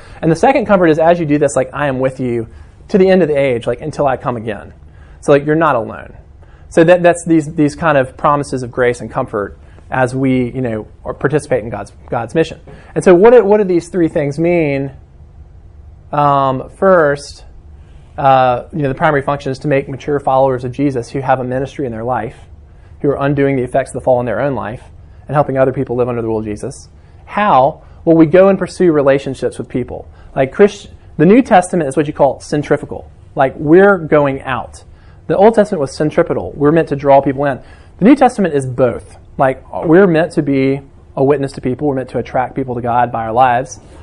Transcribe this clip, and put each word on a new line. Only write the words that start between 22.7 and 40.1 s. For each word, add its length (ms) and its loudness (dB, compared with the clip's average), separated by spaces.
who 100 -2
are 140 -2
undoing 300 0
the 80 -2
effects 280 -4
of 40 -18
the 60 -8
fall 180 2
in 80 -4
their 140 -4
own 160 -2
life, 260 -10
and 80 -4
helping 200 0
other 160 2
people 220 -6
live 140 -2
under 120 -6
the 60 -6
rule 140 -2
of 60 -8
Jesus. 420 -12
How? 580 0
Well, 120 4
we 100 6
go 220 6
and 100 2
pursue 320 0
relationships 680 0
with 120 -12
people. 400 -8
Like, 160 -2
Christ-, 380 0
the 100 4
New 160 6
Testament 460 0
is 80 -6
what 120 -2
you 40 -10
call 280 0
centrifugal. 680 -6
Like, 180 0
we're 440 4
going 440 0
out. 400 -10
The 80 0
Old 180 4
Testament 260 0
was 160 -6
centripetal. 600 -2
We're 160 2
meant 160 0
to 80 -4
draw 240 4
people 240 -4
in. 160 -4
The 60 0
New 120 8
Testament 380 0
is 120 -2
both. 500 -4
Like, 240 0
we're 220 6
meant 240 0